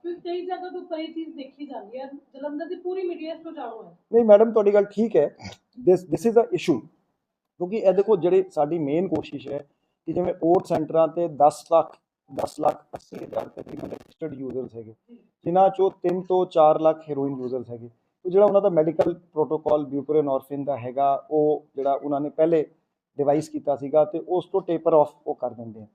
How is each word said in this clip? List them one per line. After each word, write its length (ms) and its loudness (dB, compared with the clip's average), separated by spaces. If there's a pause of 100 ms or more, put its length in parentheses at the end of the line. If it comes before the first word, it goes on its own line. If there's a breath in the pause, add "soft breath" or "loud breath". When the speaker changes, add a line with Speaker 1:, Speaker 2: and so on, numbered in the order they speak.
Speaker 1:
ਕਿਉਂਕਿ 200 -10
ਕਈ 240 -8
ਜਗ੍ਹਾ 240 -10
ਦੇ 80 -12
ਉੱਪਰ 200 -10
ਇਹ 160 -10
ਚੀਜ਼ 220 -10
ਦੇਖੀ 300 -14
ਜਾਂਦੀ 340 -14
ਹੈ। 60 -10 (280)
ਜਲੰਧਰ 320 -8
ਦੀ 100 -10
ਪੂਰੀ 280 -8
ਮੀਡੀਆ 300 -8
ਇਸ 100 -14
ਤੋਂ 80 -14
ਜਾਣੂ 320 -14
ਹੈ। 140 -20 (160)
Speaker 2:
ਨਹੀਂ 120 6
ਮੈਡਮ, 260 8
ਤੁਹਾਡੀ 220 2
ਗੱਲ 120 4
ਠੀਕ 300 -4
ਹੈ। 200 2 (540 loud breath)
This, 120 4
this 300 -2
is 100 6
a 40 2
issue। 420 -2 (720)
ਕਿਉਂਕਿ 200 -6
ਇਹ 160 4
ਦੇਖੋ 220 4
ਜਿਹੜੇ 360 2
ਸਾਡੀ 280 -2
ਮੇਨ 280 0
ਕੋਸ਼ਿਸ਼ 400 -6
ਹੈ 200 -10 (380)
ਕਿ 80 -8
ਜਿਵੇਂ 200 -2 (100)
ਓਟ 220 4
ਸੈਂਟਰਾਂ 420 0
ਤੇ 200 -4
ਦਸ 460 2
ਲੱਖ, 220 2 (400)
ਦਸ 240 -8
ਲੱਖ 160 0 (200)
ਅੱਸੀ 300 -16
ਹਜ਼ਾਰ 240 -8
ਤਕਰੀਬਨ 380 -14
ਰਜਿਸਟਰਡ 460 -14
ਯੂਜ਼ਰਸ 420 -10
ਹੈਗੇ, 180 -16 (200)
ਜਿਨ੍ਹਾਂ 560 0
ਚੋਂ 220 0
ਤਿੰਨ 300 -4
ਤੋਂ 240 0
ਚਾਰ 340 4
ਲੱਖ 300 0
ਹੈਰੋਇਨ 300 -4
ਯੂਜ਼ਰਸ 300 -8
ਹੈਗੇ। 180 -14 (360)
ਤੇ 60 -4
ਜਿਹੜਾ 160 6
ਉਹਨਾਂ 160 4
ਦਾ 80 2
ਮੈਡੀਕਲ 440 0
ਪ੍ਰੋਟੋਕਾਲ 720 -2
buprenorphine 800 -2
ਦਾ 120 -4
ਹੈਗਾ, 540 -2
ਉਹ 340 2 (100)
ਜਿਹੜਾ 180 -2
ਉਹਨਾਂ 280 -4
ਨੇ 80 -6
ਪਹਿਲੇ 340 2 (540)
ਡਿਵਾਈਸ 320 0
ਕੀਤਾ 260 -4
ਸੀਗਾ 300 2
ਤੇ 220 -8
ਉਸ 180 -2
ਤੋਂ 160 -2
ਟੇਪਰ 320 0
ਆਫ 200 4 (140)
ਉਹ 80 -6
ਕਰ 180 -8
ਦਿੰਦੇ 280 -16
ਆ। 140 -20